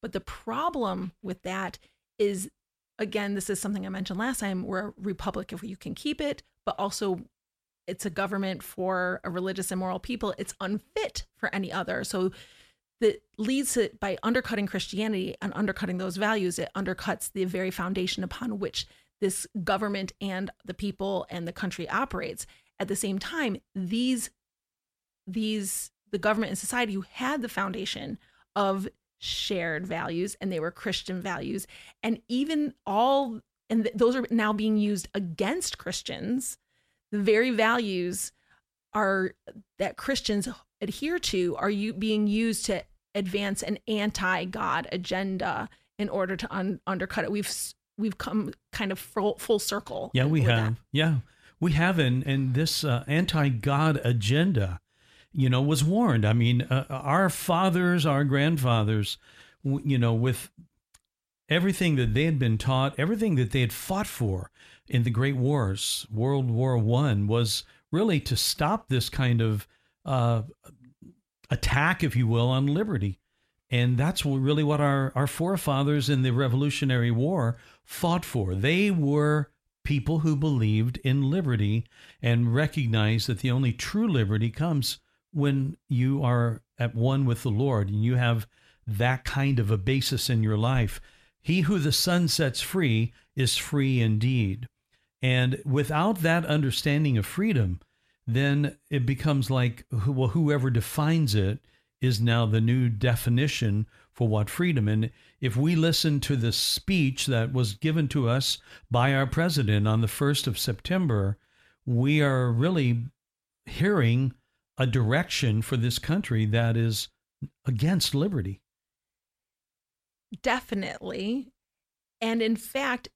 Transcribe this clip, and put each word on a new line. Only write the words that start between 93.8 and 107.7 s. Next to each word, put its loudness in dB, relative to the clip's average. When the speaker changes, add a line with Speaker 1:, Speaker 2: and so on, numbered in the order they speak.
Speaker 2:
indeed." 2
And 2
without 0
that 2
understanding 2
of 2
freedom, 0
then 2
it 0
becomes 0
like, 0
who-, 0
well, 2
whoever 2
defines 2
it 2
is 2
now 4
the 4
new 4
definition 2
for 0
what 2
freedom. 2
And 2
if 0
we 2
listen 2
to -2
the 0
speech 0
that 0
was 0